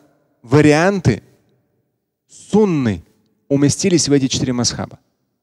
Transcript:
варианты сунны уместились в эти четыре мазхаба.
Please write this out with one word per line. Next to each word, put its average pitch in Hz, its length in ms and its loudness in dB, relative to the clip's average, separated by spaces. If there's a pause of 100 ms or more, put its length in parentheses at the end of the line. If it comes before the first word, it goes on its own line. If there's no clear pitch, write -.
(420)
варианты 151 800 2 (1040)
сунны 147 760 -2 (460)
уместились 143 600 0
в 139 40 2
эти 135 140 2
четыре 127 260 -4
мазхаба. 120 440 -6 (460)